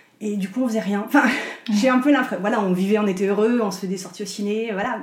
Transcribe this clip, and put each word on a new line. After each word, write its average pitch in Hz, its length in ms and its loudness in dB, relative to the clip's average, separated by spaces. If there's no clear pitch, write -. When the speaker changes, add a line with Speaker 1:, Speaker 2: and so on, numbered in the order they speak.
Speaker 1:
et 208 160 -4
du 190 120 -2
coup, 254 160 -2
on - 40 2
faisait 220 120 0
rien. 202 260 0
Enfin, - 160 4
<laughs> - 460 -2
Speaker 2:
Ouais. 214 80 0
Speaker 1:
j'ai 247 120 4
un 254 120 4
peu 285 120 2
l'impression, 254 280 0
voilà, 214 200 0
on 190 120 2
vivait, 190 260 2
on 208 80 2
était 190 200 0
heureux, 214 360 2
on 202 80 0
se 185 100 -8
fait 196 60 -6
des 190 100 -4
sorties 185 260 -10
au 202 40 -8
ciné, 214 460 -4
voilà. 220 300 -4